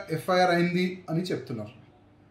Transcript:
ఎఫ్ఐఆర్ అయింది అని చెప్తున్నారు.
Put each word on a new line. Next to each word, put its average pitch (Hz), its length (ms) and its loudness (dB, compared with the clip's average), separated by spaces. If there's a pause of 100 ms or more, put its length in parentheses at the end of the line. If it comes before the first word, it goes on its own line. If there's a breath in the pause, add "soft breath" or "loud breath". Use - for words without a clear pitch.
(160)
ఎఫ్ఐఆర్ 180 400 4
అయింది 175 280 2 (260)
అని 165 200 0
చెప్తున్నారు. 120 440 -8 (580)